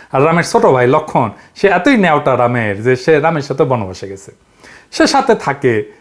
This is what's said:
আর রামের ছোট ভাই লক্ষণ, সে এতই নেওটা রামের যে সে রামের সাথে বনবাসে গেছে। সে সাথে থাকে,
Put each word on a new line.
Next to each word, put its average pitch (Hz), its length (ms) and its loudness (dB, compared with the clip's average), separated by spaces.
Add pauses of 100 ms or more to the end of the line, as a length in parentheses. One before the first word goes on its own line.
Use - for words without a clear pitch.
(120)
আর 131 120 2
রামের 165 200 2
ছোট 196 220 0
ভাই 127 200 4
লক্ষণ, 139 440 0 (240)
সে - 140 0
এতই 185 280 2
নেওটা 147 420 2
রামের 117 440 -2
যে 123 140 2
সে 151 240 0
রামের 160 220 -2
সাথে 143 220 -2
বনবাসে 107 440 -4
গেছে। 98 240 -18 (580)
সে 320 160 0
সাথে 262 280 2
থাকে, 123 680 -2